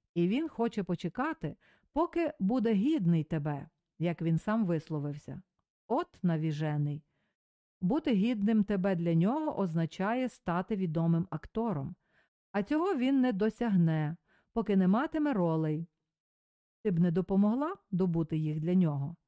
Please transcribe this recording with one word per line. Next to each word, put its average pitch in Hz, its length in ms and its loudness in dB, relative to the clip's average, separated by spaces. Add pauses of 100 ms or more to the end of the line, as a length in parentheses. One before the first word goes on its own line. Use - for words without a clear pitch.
(140)
і 170 140 2
він 285 220 -2
хоче 226 340 -4
почекати, 180 720 -6 (380)
поки 330 460 0
буде 226 340 2
гідний 190 500 2
тебе, 147 460 -6 (300)
як 165 220 -4
він 165 160 2
сам 214 280 -2
висловився. 151 760 -6 (460)
От 294 360 -4
навіжений. 151 800 -2 (800)
Бути 254 320 0
гідним 214 500 2
тебе 196 320 0
для 170 180 0
нього 247 460 0
означає 190 680 -2
стати 185 460 -4
відомим 165 540 0
актором. 165 680 -6 (560)
А 202 120 -2
цього 320 320 0
він 262 260 2
не 254 120 2
досягне, 175 840 2 (360)
поки 196 220 0
не 185 120 6
матиме 294 460 0
ролей. 160 540 0 (960)
Ти 214 80 0
б 165 80 0
не 175 120 4
допомогла 208 640 0 (160)
добути 165 460 0
їх 156 220 -2
для 165 140 -2
нього? 156 420 2 (120)